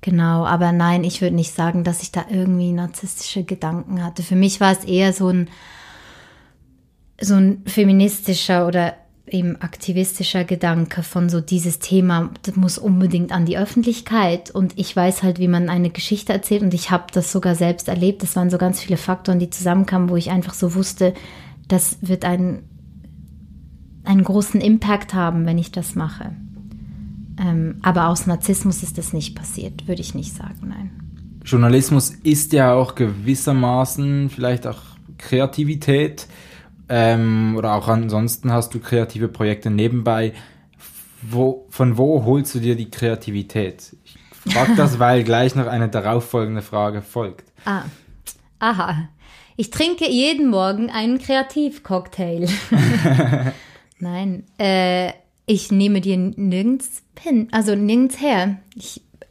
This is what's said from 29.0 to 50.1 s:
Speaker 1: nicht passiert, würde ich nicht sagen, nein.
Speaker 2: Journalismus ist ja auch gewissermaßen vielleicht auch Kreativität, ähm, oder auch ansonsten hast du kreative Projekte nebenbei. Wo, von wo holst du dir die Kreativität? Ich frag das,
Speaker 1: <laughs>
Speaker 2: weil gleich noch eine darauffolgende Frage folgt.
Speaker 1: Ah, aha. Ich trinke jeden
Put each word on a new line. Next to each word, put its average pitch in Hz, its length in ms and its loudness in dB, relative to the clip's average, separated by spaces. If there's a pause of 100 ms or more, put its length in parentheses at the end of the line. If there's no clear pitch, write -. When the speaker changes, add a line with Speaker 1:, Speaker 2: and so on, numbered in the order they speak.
Speaker 1:
nicht - 220 -6
passiert, - 520 -12
würde 185 140 -6
ich - 120 -12
nicht - 220 -10
sagen, 196 320 -12
nein. 202 240 -10 (540)
Speaker 2:
Journalismus 131 640 4 (140)
ist 151 300 2
ja 131 200 6
auch 127 220 2
gewissermaßen 131 1300 0
vielleicht 123 380 -4
auch 113 140 -10 (360)
Kreativität, 147 1120 0 (600)
ähm, 113 680 2
oder 110 160 0
auch 104 140 -2
ansonsten 113 640 0
hast 117 220 0
du 120 60 -6
kreative 113 480 -2
Projekte 104 420 -2
nebenbei. 113 640 0 (880)
Wo, 123 480 -2
von 123 280 2
wo 135 280 2
holst 135 280 2
du 127 60 -2
dir 117 160 0
die 113 160 -10
Kreativität? 104 1120 -6
Ich - 500 -10
frag 131 220 4
das, 143 240 4
Speaker 1:
<laughs> - 0 -
Speaker 2:
weil 123 240 6
gleich 120 320 2
noch 127 120 0
eine 117 200 -2
darauffolgende 110 760 -2
Frage 104 400 -4
folgt. 104 440 -10 (200)
Speaker 1:
Ah, 196 180 -4 (760)
aha. 175 500 -4 (460)
Ich 220 140 -6
trinke 330 400 0
jeden 277 400 2